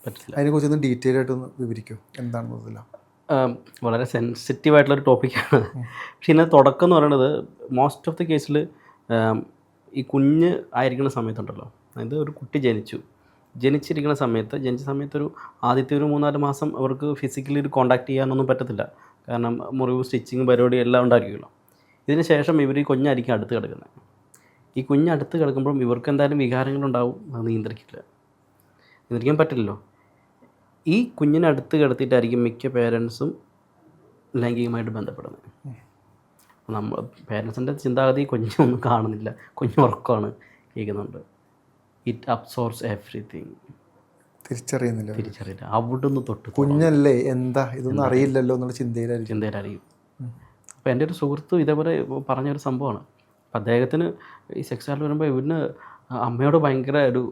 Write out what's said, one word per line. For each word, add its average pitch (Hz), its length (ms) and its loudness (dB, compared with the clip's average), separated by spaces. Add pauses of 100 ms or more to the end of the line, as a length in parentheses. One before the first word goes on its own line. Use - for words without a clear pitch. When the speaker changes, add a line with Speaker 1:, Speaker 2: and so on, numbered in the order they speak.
Speaker 1:
പറ്റില്ല. - 280 -14
Speaker 2:
അതിനെക്കുറിച്ചൊന്ന് 147 500 2
ഡീറ്റെയിൽ 127 360 2
ആയിട്ടൊന്ന് 127 280 -4 (140)
വിവരിക്കൂ, 113 340 -8 (260)
എന്താണെന്നതില്ല. 117 560 -10 (580)
Speaker 1:
ആം, 131 140 2 (360)
വളരെ 117 280 0
സെൻസിറ്റീവ് 117 600 2
ആയിട്ടുള്ള 143 220 8
ഒരു 139 100 -2
ടോപ്പിക്കാണ്. 123 560 2 (140)
Speaker 2:
ഉം. 120 100 -10 (260)
Speaker 1:
പക്ഷേ - 180 0
ഇതിനകത്ത് 160 260 6
തുടക്കം 135 280 6
എന്ന് 175 120 6
പറയുന്നത് 143 300 4 (520)
most 139 300 0
of 160 100 -12
the 170 100 -2
case-ിൽ, 147 260 0 (600)
ആം, 110 200 2 (600)
ഈ - 20 -2 (120)
കുഞ്ഞ് 143 340 4 (300)
ആയിരിക്കുന്ന 131 400 0
സമയത്തുണ്ടല്ലോ, 110 480 -8 (260)
അതായത് 117 300 -8
ഒരു 151 180 -6
കുട്ടി 143 260 -8
ജനിച്ചു, 113 320 -2 (640)
ജനിച്ചിരിക്കുന്ന 147 580 0
സമയത്ത്, 113 420 -2
ജനിച്ച 127 260 -4
സമയത്തൊരു 143 380 -4 (400)
ആദ്യത്തെ 127 320 0
ഒരു 151 140 0
മൂന്നാല് 147 320 0
മാസം 143 240 -2 (100)
അവർക്ക് 131 280 -2 (120)
ഫിസിക്കലി 139 440 -4
ഒരു 139 120 -6
കോൺടാക്ട് 127 340 2
ചെയ്യാനൊന്നും 131 400 0
പറ്റത്തില്ല. 123 340 -2 (440)
കാരണം 117 260 -2 (260)
മുറിവ്, 127 280 0
സ്റ്റിച്ചിങ് 127 420 -2
പരിപാടി 123 360 6
എല്ലാം 123 200 4
ഉണ്ടായിരിക്കുമല്ലോ. 107 440 2 (580)
ഇതിന് 156 240 2
ശേഷം 151 240 4 (100)
ഇവർ 135 160 0
ഈ - 80 -4
കുഞ്ഞായിരിക്കും 127 480 0
അടുത്ത് 104 200 -4
കിടക്കുന്നത്. - 380 -10 (800)
ഈ 131 140 -4
കുഞ്ഞ് 147 260 4
അടുത്ത് 143 280 -4
കിടക്കുമ്പോഴും 139 420 0
ഇവർക്ക് 120 280 0
എന്തായാലും 143 320 2
വികാരങ്ങളുണ്ടാവും, 131 720 0 (200)
അത് 117 160 -6
നിയന്ത്രിക്കില്ല, 110 520 -8 (1040)
നിയന്ത്രിക്കാൻ 123 360 0
പറ്റില്ലല്ലോ. 110 340 -2 (1080)
ഈ 175 140 2 (200)
കുഞ്ഞിനെ 156 340 2
അടുത്ത് 135 300 -2
കിടത്തിയിട്ടായിരിക്കും 123 640 2
മിക്ക 117 260 -6
പേരൻസും 117 560 0 (1120)
ലൈംഗികമായിട്ട് 117 560 -2
ബന്ധപ്പെടുന്നത്. - 500 -12 (200)
Speaker 2:
ഉം. 120 100 -16 (960)
Speaker 1:
നമ്മൾ 107 240 -4 (300)
പേരൻസിൻ്റെ 113 520 -4
ചിന്താഗതി 131 480 2
കുഞ്ഞൊന്നും 123 560 2
കാണുന്നില്ല, 110 440 0 (300)
കുഞ്ഞ് 123 260 0
ഉറക്കമാണ് 107 440 0 (460)
കേൾക്കുന്നുണ്ട്. 101 440 -8 (920)
It 110 120 -14 (100)
absorbs 120 460 -6 (140)
everything. - 520 -12 (1000)
Speaker 2:
തിരിച്ചറിയുന്നില്ല. 117 760 -6
Speaker 1:
തിരിച്ചറിയില്ല. 107 440 -12 (140)
അവിടുന്ന് 127 520 -2
തൊട്ട് - 180 -10
തുടങ്ങും. 107 100 -16
Speaker 2:
കുഞ്ഞല്ലേ, 143 560 4 (200)
എന്താ 127 300 -2 (160)
ഇതൊന്നും 127 140 -4
Speaker 1:
എന്താ? 139 160 0
Speaker 2:
അറിയില്ലല്ലോ 131 480 2
എന്നുള്ള 123 220 -6
ചിന്തയിലായിരിക്കും. 117 540 -4
Speaker 1:
ചിന്തയിലായിരിക്കും. 104 500 -6 (400)
Speaker 2:
ഉം. 120 80 -10 (460)
Speaker 1:
അപ്പോൾ - 160 -2
എൻ്റെ 135 140 0
ഒരു 175 120 -8
സുഹൃത്ത് 151 440 0
ഇതേപോലെ 151 300 0 (360)
പറഞ്ഞൊരു 139 380 -4
സംഭവമാണ്. 127 340 -4 (440)
അപ്പം - 140 -8
അദ്ദേഹത്തിന് 127 480 0 (520)
ഈ 139 100 -8
സെക്സ് 131 220 -8
ആയിട്ട് 143 160 -4
വരുമ്പോൾ 151 260 0
ഇവന് 143 260 -2 (680)
അമ്മയോട് 135 380 4
ഭയങ്കര 135 320 0 (140)
ഒരു 127 200 -2